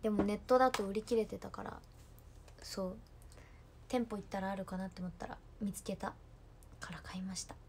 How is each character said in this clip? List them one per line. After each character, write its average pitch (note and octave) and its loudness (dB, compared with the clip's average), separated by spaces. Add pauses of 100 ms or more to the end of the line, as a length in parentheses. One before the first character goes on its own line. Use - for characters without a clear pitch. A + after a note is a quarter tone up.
で A3 4
も G3+ 6
ネ G#3 4
ッ G#3 2
ト B3+ 8
だ B3+ 10
と G#3+ 2
売 G3 -2
り G#3+ 2
切 A#3+ 2
れ A3 6
て G3 -6
た - -8
か - -8
ら、 - -6 (840)
そ F#3+ -2
う、 G3 -6 (920)
店 A#3+ 4
舗 G#3+ -4
行 F#3+ -4
っ - -10
た G3 -2
ら F#3+ 0
あ G3 0
る F#3+ -2
か F#3 -6
な F#3+ -2
っ - -4
て F3+ -8
思 F3+ -2
っ - -6
た - -6
ら - -8 (240)
見 G3+ 2
つ - -8
け G3 -2
た - -2 (640)
か - -8
ら E3 -8
買 - -6
い - -2
ま F#3 -4
し - -4
た。 - -10 (140)